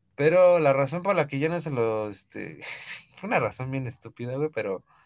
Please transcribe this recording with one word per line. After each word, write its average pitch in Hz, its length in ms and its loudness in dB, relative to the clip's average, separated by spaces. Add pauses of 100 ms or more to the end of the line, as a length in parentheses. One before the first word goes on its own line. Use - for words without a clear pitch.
(140)
Pero 175 440 6
la 143 160 6
razón 139 280 0
por 196 140 0
la 151 100 2
que 139 120 -6
yo 151 100 0
no 170 120 -4
se 160 100 -8
lo, 110 400 -2
este, 98 500 -14
<laughs> - 560 -14
fue 196 120 -10
una 214 120 0
razón 127 300 -4
bien 131 160 -6
estúpida, 120 500 -10
güey, 151 160 -4
pero 98 320 -6 (220)